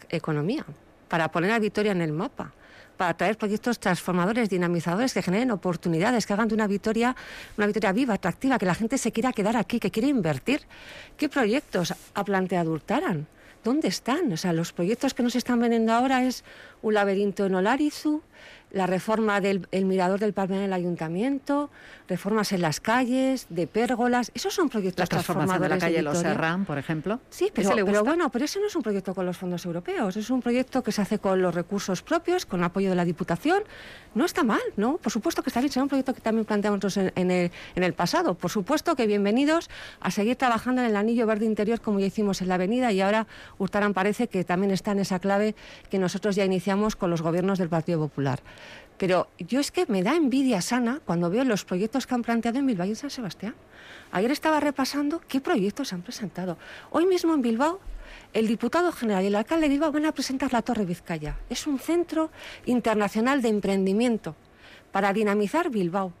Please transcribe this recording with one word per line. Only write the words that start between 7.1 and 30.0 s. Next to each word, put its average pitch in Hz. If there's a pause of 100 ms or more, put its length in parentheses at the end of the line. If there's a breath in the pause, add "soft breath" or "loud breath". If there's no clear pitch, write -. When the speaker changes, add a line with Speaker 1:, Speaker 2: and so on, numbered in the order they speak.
Speaker 1:
una 208
Vitoria 202
viva, 233
atractiva, 220
que -
la 175
gente 226
se 226
quiera 247
quedar 220
aquí, 233
que 202
quiera 233
invertir. 208 (560 loud breath)
¿Qué 302
proyectos 208 (200)
ha 202
planteado 185
Urtaran? 190 (360 loud breath)
¿Dónde 277
están? 254
O -
sea, 175
los 165
proyectos 226
que -
nos 240
están 240
vendiendo 226
ahora 254
es 254 (360 loud breath)
un 214
laberinto 202
en 190
Olarizu, 294 (480 loud breath)
la 190
reforma 202
del, 196
el 190
mirador 190
del 208
Palmeral 196
en -
el 190
ayuntamiento, 190 (360 loud breath)
reformas 202
en 185
las 156
calles, 254
de 170
pérgolas. 240
Esos 392
son 339
proyectos 185
Speaker 2:
La -
transformación 185
de -
la 165
Speaker 1:
transformadores 180
de 165
Speaker 2:
calle 160
Los 147
Speaker 1:
Vitoria. 165
Speaker 2:
Herrán, 165
por 147
ejemplo. 160 (100)
Speaker 1:
Sí, 381
pero, 196
Speaker 2:
¿Ese 196
le 202
Speaker 1:
pero 208
Speaker 2:
gusta? 226
Speaker 1:
bueno, 330
pero 240
ese 392
no 415
es 415
un 302
proyecto 196
con 185
los 180
fondos 180
europeos, 185